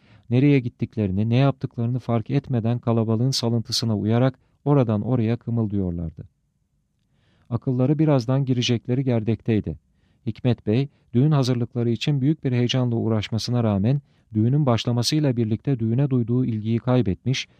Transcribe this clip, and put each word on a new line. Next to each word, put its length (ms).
nereye 300
gittiklerini, 680
ne 60
yaptıklarını 640
fark 300
etmeden 500
kalabalığın 520
salıntısına 640
uyarak 420
oradan 360
oraya 360
kımıldıyorlardı. 920
Akılları 500
birazdan 460
girecekleri 580
gerdekteydi. 760
Hikmet 420
Bey, 200
düğün 180
hazırlıkları 580
için 320
büyük 220
bir 80
heyecanla 440
uğraşmasına 680
rağmen 380
düğünün 320
başlamasıyla 720
birlikte 420
düğüne 300
duyduğu 360
ilgiyi 340
kaybetmiş, 680